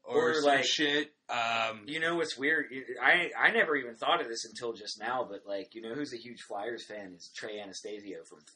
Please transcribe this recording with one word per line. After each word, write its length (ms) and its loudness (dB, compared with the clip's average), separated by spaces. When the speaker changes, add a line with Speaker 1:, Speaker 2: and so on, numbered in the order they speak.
Speaker 1:
or 280 4
Speaker 2:
Or, 40 2
Speaker 1:
some 80 2
Speaker 2:
like, 220 6
Speaker 1:
shit. 480 2
Um, 580 0
Speaker 2:
you 140 -4
know 160 2
what's 200 -2
weird? 280 2
I, 380 6
I 120 6
never 260 4
even 180 -6
thought 260 2
of 60 -4
this 180 -6
until 280 -6
just 260 -10
now, 280 -2
but, 200 -12
like, 260 -6
you 80 -12
know 140 -8
who's 180 -6
a 40 -10
huge 240 -14
Flyers 440 -8
fan 300 -12
is 180 -20
Trey 280 -8
Anastasio 640 -10
from 140 -20